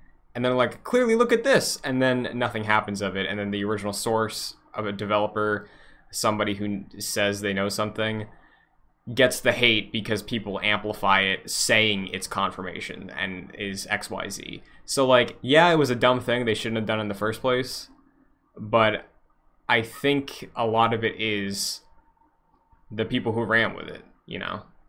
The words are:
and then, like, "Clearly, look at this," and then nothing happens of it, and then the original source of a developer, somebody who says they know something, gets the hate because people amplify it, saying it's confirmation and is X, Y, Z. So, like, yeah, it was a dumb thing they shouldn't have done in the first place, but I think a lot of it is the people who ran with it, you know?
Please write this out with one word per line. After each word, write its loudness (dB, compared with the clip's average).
and -4
then, 2
like, 0
"Clearly, 2
look 4
at 2
this," 2
and 0
then 2
nothing -2
happens 2
of -2
it, -2
and -4
then -4
the -2
original -2
source -2
of -6
a -4
developer, 0
somebody 0
who -4
says -2
they -2
know 0
something, -4
gets 4
the 2
hate 2
because -4
people -6
amplify 2
it, -2
saying 2
it's -8
confirmation -6
and -8
is -8
X, -4
Y, -6
Z. -12
So, 2
like, 4
yeah, 6
it 4
was 4
a 2
dumb 4
thing 0
they 2
shouldn't -4
have -2
done 0
in -2
the -4
first -2
place, -2
but 2
I 4
think -2
a 0
lot 4
of -2
it -2
is -4
the -4
people -2
who -2
ran 2
with -12
it, -14
you -10
know? -8